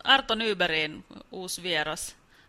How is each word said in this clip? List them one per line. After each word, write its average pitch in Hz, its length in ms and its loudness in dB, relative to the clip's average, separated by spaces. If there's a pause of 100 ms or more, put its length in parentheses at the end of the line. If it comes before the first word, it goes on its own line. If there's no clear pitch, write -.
Arto 262 320 4
Nybergin 175 680 0 (280)
uusi 180 320 -8
vieras, 160 520 -2 (320)